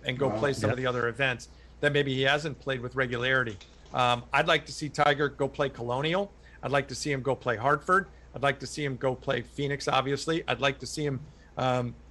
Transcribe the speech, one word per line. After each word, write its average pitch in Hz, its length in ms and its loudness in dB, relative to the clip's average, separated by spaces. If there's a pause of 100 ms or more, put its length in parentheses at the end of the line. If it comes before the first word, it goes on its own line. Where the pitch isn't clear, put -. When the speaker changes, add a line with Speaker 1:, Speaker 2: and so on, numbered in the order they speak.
Speaker 1:
and 127 120 -2
go 135 120 2
Speaker 2:
Wow. 107 100 -2
Speaker 1:
play 139 140 2
some 117 160 0
of 123 80 0
Speaker 3:
Yep. 127 60 -4
Speaker 1:
the 127 40 2
other 120 220 0
events 123 400 -2 (320)
that 147 100 4
maybe 139 240 2
he 131 60 0
hasn't 143 400 2
played 131 180 -4
with 120 160 -8
regularity. 123 640 0 (360)
Um, 120 380 2
I'd 151 160 4
like 160 200 4
to 139 40 -12
see 151 160 -8
Tiger 147 400 4
go 139 220 -2
play 139 180 -2
Colonial. 143 640 -2 (320)
I'd 127 80 -4
like 139 160 2
to 127 80 -10
see 147 160 -4
him 135 100 -2
go 127 140 0
play 117 220 -2
Hartford. 151 500 2 (280)
I'd 127 80 -10
like 139 160 2
to 131 80 -10
see 147 180 -6
him 131 100 -2
go 131 200 -2
play 127 260 -2
Phoenix, 143 460 -6
obviously. 139 600 0
I'd 123 140 0
like 139 180 2
to 127 60 -12
see 151 180 -6
him, 139 160 -2 (380)
um, 127 380 0 (160)